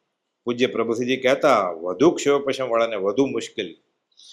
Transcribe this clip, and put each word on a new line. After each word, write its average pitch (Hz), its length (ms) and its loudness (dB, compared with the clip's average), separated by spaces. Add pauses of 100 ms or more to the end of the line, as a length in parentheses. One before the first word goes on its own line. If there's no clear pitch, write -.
(440)
પૂજ્ય 120 240 0
પ્રભુસિંહજી 117 500 -2
કહેતા, 127 520 2
"વધુ 90 420 2
ક્ષયોપશમવાળાને 131 840 0
વધુ 101 300 0
મુશ્કેલ, 110 500 -6 (580)